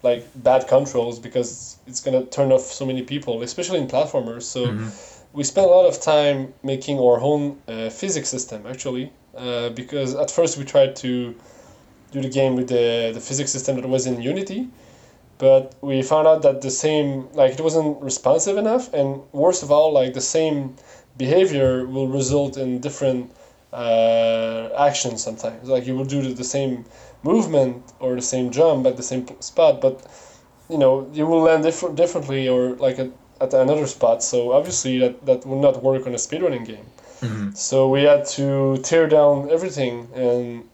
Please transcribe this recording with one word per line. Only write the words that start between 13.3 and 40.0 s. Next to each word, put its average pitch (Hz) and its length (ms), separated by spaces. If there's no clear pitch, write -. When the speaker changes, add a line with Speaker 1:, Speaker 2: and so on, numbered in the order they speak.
Speaker 1:
system 131 260
that 127 120
was 127 160
in 123 160
Unity, 190 480
but 135 420
we 135 220
found 156 240
out 156 160
that 139 180
the 135 100
same, 143 640
like, 131 200
it 143 80
wasn't 156 420
responsive 160 540
enough, 220 360
and 139 260
worst 170 320
of 143 80
all, 151 200
like, 127 220
the 131 80
same 147 540
behavior 135 680
will 131 200
result 135 480
in 127 240
different, 131 520
uh, 113 1040
actions 139 460
sometimes. 113 440
Like, 127 180
you 131 100
will 135 100
do 139 160
the, 131 120
the 123 100
same 131 420
movement 156 600
or 127 160
the 123 60
same 123 300
jump 139 340
at 127 100
the 120 80
same 127 220
p-, - 160
spot, 156 400
but, 131 240
you 160 80
know, 135 360
you 151 140
will 165 140
land 160 220
differ-, 165 300
differently 139 540
or, 127 280
like, 131 240
at, 131 100
at 131 120
another 139 320
spot. 117 380
So 120 300
obviously 135 460
that, 127 260
that 127 200
will 135 140
not 135 240
work 131 240
on 123 60
a 120 40
speedrunning 151 480
game. 110 200
Speaker 2:
Mm-hmm. 107 300
Speaker 1:
So 135 380
we 139 140
had 143 220
to 139 400
tear 160 300
down 147 420
everything 139 680